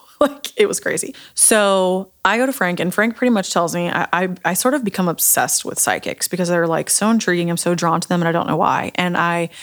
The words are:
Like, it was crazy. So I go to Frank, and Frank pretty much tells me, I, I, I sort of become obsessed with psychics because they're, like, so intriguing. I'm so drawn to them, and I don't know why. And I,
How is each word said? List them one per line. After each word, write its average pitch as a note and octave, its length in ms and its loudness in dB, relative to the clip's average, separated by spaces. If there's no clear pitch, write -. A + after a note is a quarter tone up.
Like, - 360 -2
it G#3 100 4
was - 120 -4
crazy. - 380 -6
So F#3+ 760 2
I G#3 140 2
go B3+ 80 2
to C4+ 60 0
Frank, F3+ 260 -2
and F3 160 -2
Frank A3+ 220 0
pretty B3 160 2
much G3 200 0
tells E3+ 220 0
me, F3 160 -2
I, E3+ 220 -2
I, F#3 160 0
I E3+ 100 0
sort B3+ 200 0
of C4 100 -2
become F#3+ 240 0
obsessed - 560 0
with - 160 -6
psychics - 480 -4
because F3+ 200 -2
they're, E3+ 200 2
like, E3 220 0
so G#3+ 200 2
intriguing. F3 400 2
I'm E3+ 60 0
so F3 180 0
drawn E3+ 260 0
to - 80 -6
them, F3 140 2
and E3 60 2
I - 20 2
don't E3+ 160 0
know D#3 100 0
why. - 380 0
And F3 220 -2
I, E3+ 320 0